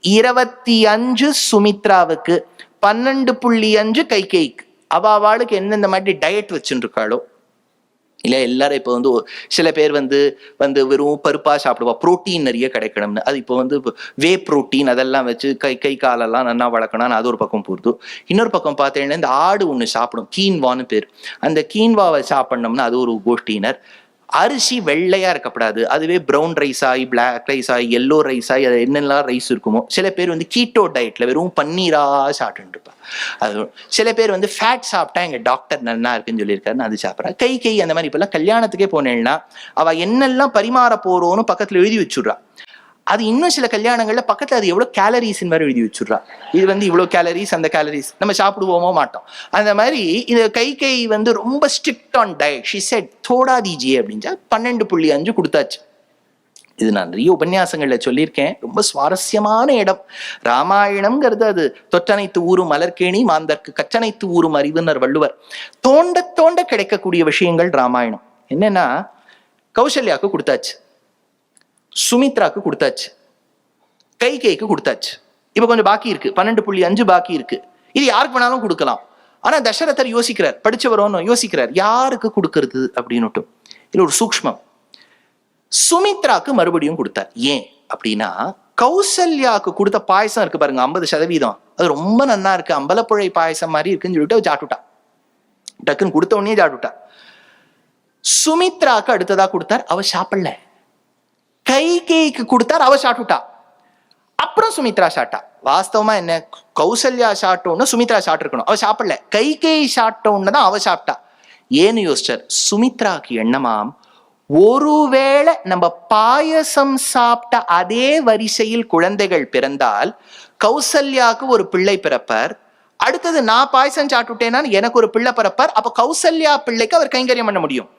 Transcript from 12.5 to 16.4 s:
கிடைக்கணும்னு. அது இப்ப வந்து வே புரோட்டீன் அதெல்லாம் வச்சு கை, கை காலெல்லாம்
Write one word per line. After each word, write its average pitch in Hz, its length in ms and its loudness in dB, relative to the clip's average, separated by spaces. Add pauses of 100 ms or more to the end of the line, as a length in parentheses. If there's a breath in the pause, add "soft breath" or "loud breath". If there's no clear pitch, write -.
கிடைக்கணும்னு. 104 460 -4
அது 139 180 -2
இப்ப 127 200 -4
வந்து 131 260 -2 (320 loud breath)
வே 170 220 2
புரோட்டீன் 139 520 0
அதெல்லாம் 131 360 0
வச்சு 123 320 -4
கை, 131 220 -4
கை 139 180 -2
காலெல்லாம் 120 500 0